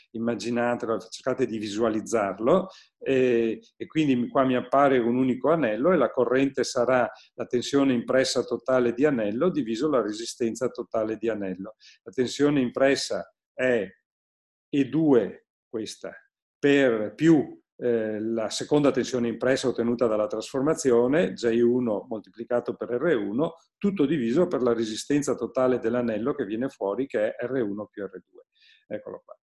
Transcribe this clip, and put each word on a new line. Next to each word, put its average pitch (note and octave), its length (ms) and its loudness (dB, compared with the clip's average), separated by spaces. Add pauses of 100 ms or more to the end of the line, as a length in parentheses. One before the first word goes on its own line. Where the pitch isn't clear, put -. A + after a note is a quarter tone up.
(120)
immaginatelo, A#2 880 -2
cercate - 460 -4
di A2 120 -4
visualizzarlo, A2 1120 0 (280)
e, A#2+ 640 0 (140)
e A#2 120 -14
quindi C#3 420 0
qua C3+ 160 2
mi C3 100 2
appare C3 440 2
un A#2+ 180 0
unico C3 340 0
anello C#3 400 2
e F3+ 60 4
la A#2 140 2
corrente B2+ 520 2
sarà B2 480 0 (220)
la - 120 -10
tensione C3+ 460 0
impressa B2+ 540 0
totale B2 480 0
di B2 100 0
anello A#2 460 2
diviso A#2 400 -2
la C3 120 2
resistenza A2+ 680 -4
totale A2 480 -4
di A2+ 100 -6
anello. G2 480 -6 (280)
La A2+ 100 -18
tensione C#3 480 0
impressa B2 720 0 (180)
è B2 320 0 (840)
E C#3 160 0
due, B2+ 640 2 (200)
questa, - 480 -10 (420)
per B2+ 580 2
più, D3+ 460 4 (140)
eh, A2 440 -2
la A2 300 -4
seconda C#3+ 420 2
tensione A#2+ 360 -2
impressa B2 400 0
ottenuta A#2 400 0
dalla G#2+ 200 0
trasformazione, C3+ 1080 0
J A#2 260 0
uno A#2+ 480 2
moltiplicato A#2 680 -6
per A2 160 -8
R C#3 240 0
uno, A2+ 400 -2 (220)
tutto D3+ 280 0
diviso C#3+ 420 2
per C#3+ 140 -4
la A#2+ 120 2
resistenza A#2 600 -2
totale B2+ 440 0
dell'anello A#2 540 -2
che C3 120 -6
viene A2+ 240 -4
fuori, A2 380 -4
che A2 280 -2
è B2 100 -6
R C3 160 -2
uno G#2 260 -6
più G2+ 180 -10
R F#2 240 -12
due. - 160 -20 (420)
Eccolo G#2+ 380 -12
qua. - 180 -20